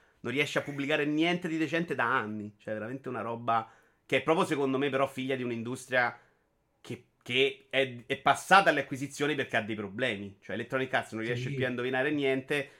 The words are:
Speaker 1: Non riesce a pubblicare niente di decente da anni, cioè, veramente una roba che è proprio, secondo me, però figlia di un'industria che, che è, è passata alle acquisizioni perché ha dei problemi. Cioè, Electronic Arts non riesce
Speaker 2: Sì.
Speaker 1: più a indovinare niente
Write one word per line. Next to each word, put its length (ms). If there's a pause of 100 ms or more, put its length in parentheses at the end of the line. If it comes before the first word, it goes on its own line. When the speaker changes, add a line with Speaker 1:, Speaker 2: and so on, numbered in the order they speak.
(200)
Speaker 1:
Non 120
riesce 260
a 40
pubblicare 420
niente 420
di 120
decente 360
da 220
anni, 420
cioè, 140
veramente 360
una 120
roba 500 (340)
che 120
è 60
proprio, 240
secondo 320
me, 100
però 180
figlia 300
di 60
un'industria 760 (640)
che, 240 (180)
che 480
è, 360
è 100
passata 540
alle 100
acquisizioni 540
perché 240
ha 40
dei 140
problemi. 640
Cioè, 160
Electronic 380
Arts 180
non 100
riesce 280
Speaker 2:
Sì. 40
Speaker 1:
più 120
a 20
indovinare 420
niente 680